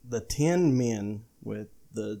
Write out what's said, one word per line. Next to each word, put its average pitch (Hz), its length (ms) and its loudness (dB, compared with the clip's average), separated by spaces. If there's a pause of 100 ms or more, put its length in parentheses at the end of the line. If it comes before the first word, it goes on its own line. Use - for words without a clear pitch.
the 120 140 -6
ten 156 560 2
men 107 480 0 (180)
with 107 260 -8 (260)
the 107 260 -6